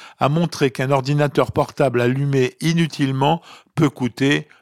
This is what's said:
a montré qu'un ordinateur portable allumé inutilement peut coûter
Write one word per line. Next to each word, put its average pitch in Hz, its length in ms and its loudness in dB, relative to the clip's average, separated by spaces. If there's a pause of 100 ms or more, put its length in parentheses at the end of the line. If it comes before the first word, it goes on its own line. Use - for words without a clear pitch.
(180)
a 131 120 2
montré 151 420 0
qu'un 131 200 -4
ordinateur 143 600 0
portable 131 480 0
allumé 131 600 0
inutilement 151 800 0 (340)
peut 151 140 2
coûter 135 580 -2 (140)